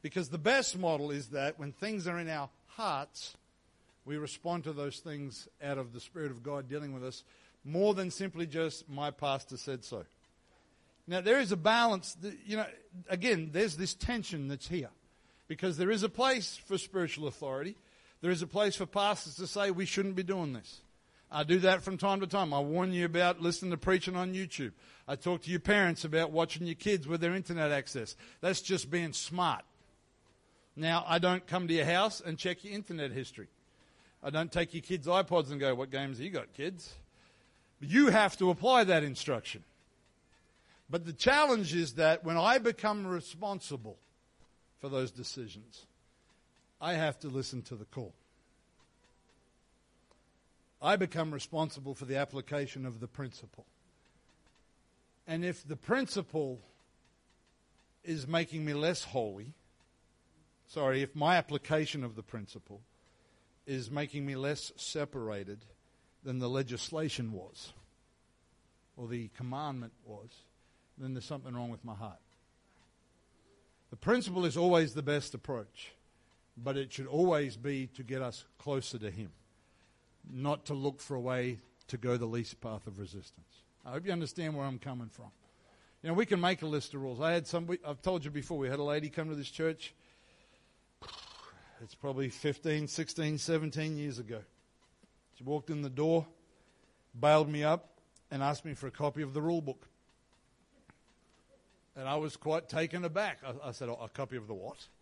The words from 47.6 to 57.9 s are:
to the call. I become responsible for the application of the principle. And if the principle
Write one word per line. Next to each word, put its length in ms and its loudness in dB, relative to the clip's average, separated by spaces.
to 120 -12
the 100 -12
call. 280 -10
I 140 6
become 360 0
responsible 640 -4
for 120 -10
the 120 -2
application 720 -4
of 120 -8
the 80 -8
principle. 600 -12
And 180 -2
if 220 -6
the 80 -6
principle 840 0